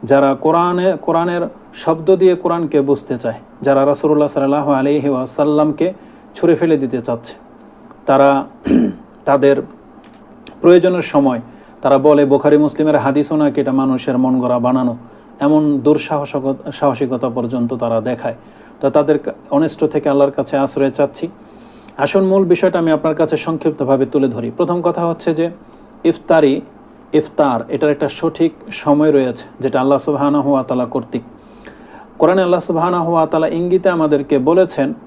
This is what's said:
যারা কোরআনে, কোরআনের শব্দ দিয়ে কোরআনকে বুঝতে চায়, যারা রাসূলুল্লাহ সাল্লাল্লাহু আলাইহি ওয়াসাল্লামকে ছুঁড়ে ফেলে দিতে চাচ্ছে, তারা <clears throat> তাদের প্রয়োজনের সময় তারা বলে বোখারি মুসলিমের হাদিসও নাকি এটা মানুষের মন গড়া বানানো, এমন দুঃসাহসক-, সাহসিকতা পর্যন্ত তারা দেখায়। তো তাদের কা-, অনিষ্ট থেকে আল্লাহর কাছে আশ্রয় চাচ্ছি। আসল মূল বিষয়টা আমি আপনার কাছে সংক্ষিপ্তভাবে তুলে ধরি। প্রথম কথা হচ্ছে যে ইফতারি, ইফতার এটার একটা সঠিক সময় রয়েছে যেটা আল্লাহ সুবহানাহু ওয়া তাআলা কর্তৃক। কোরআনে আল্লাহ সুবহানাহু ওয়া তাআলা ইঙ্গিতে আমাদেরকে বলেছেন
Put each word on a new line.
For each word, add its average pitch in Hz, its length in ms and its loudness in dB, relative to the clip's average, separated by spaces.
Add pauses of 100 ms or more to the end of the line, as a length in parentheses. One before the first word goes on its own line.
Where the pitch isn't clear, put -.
যারা 139 320 2
কোরআনে, 175 640 0
কোরআনের 170 400 -2 (320)
শব্দ 160 420 0
দিয়ে 180 200 4
কোরআনকে 170 460 -2
বুঝতে 139 360 -2
চায়, 113 220 -8 (220)
যারা 139 240 2
রাসূলুল্লাহ 147 420 2
সাল্লাল্লাহু 143 440 0
আলাইহি 143 380 0
ওয়াসাল্লামকে 151 840 0 (420)
ছুঁড়ে 170 200 2
ফেলে 160 220 0
দিতে 127 240 -4
চাচ্ছে, 120 340 -8 (720)
তারা 139 400 2 (200)
<clears throat> - 600 -2
তাদের 139 360 2 (1000)
প্রয়োজনের 175 400 4
সময় 139 400 0 (400)
তারা 139 160 4
বলে 143 280 4
বোখারি 143 320 4
মুসলিমের 151 380 2
হাদিসও 139 400 0
নাকি 147 260 0
এটা 135 100 -2
মানুষের 131 460 0
মন 127 220 0
গড়া 123 200 0
বানানো, 123 380 0 (420)
এমন 147 400 2
দুঃসাহসক-, 143 920 -2
সাহসিকতা 131 580 -2
পর্যন্ত 120 440 -4
তারা 113 280 -2
দেখায়। 117 340 -6 (460)
তো 139 80 2
তাদের 147 300 2
কা-, - 120 -8 (200)
অনিষ্ট 151 340 0
থেকে 151 240 -2
আল্লাহর 139 220 2
কাছে 139 260 -4
আশ্রয় 139 340 -2
চাচ্ছি। 143 360 -4 (680)
আসল - 260 0
মূল 190 220 2
বিষয়টা 175 340 0
আমি 165 120 0
আপনার 156 240 0
কাছে 156 220 0
সংক্ষিপ্তভাবে 147 680 -2
তুলে 135 220 -2
ধরি। 117 300 -6
প্রথম 175 240 -2
কথা 170 240 -2
হচ্ছে 165 280 -4
যে 170 160 -2 (540)
ইফতারি, 160 580 2 (520)
ইফতার 147 460 0 (100)
এটার 147 200 -2
একটা 147 200 -2
সঠিক 165 440 -2 (180)
সময় 151 400 0
রয়েছে 131 320 0 (160)
যেটা 131 220 -2
আল্লাহ 139 160 2
সুবহানাহু 143 540 -2
ওয়া 135 120 0
তাআলা 127 220 -2
কর্তৃক। 127 360 -6 (960)
কোরআনে 180 240 2
আল্লাহ 180 180 2
সুবহানাহু 170 520 -2
ওয়া 160 160 2
তাআলা 160 200 0
ইঙ্গিতে 175 420 0
আমাদেরকে 147 500 0
বলেছেন 160 540 0 (140)